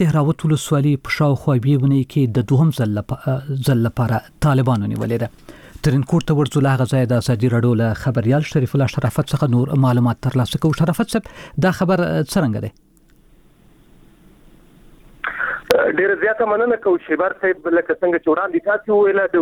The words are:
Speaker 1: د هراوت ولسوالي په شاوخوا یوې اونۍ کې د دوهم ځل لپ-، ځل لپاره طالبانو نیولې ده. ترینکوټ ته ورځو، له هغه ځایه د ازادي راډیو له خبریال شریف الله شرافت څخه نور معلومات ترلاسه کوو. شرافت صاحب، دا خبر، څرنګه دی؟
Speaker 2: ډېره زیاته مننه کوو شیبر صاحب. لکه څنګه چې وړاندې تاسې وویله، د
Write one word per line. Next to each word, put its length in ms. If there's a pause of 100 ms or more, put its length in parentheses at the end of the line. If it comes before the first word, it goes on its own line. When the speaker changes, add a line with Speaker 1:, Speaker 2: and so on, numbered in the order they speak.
Speaker 1:
د 100
هراوت 340
ولسوالي 520
په 200
شاوخوا 400
یوې 260
اونۍ 200 (100)
کې 100 (140)
د 20 (120)
دوهم 280
ځل 200
لپ-، 180 (520)
ځل 180
لپاره 340 (260)
طالبانو 460
نیولې 300
ده. 60 (580)
ترینکوټ 420
ته 120
ورځو، 260
له 80
هغه 180
ځایه 200
د 100
ازادي 320
راډیو 260
له 80 (140)
خبریال 500
شریف 240
الله 100 (100)
شرافت 380
څخه 220
نور 180 (120)
معلومات 420
ترلاسه 380
کوو. 160
شرافت 340
صاحب، 80 (420)
دا 40 (100)
خبر، 240 (300)
څرنګه 300
دی؟ 80 (3250)
Speaker 2:
ډېره 240
زیاته 220 (100)
مننه 220
کوو 320
شیبر 340
صاحب. 260
لکه 260
څنګه 280
چې 100
وړاندې 260 (120)
تاسې 180
وویله، 360 (100)
د 80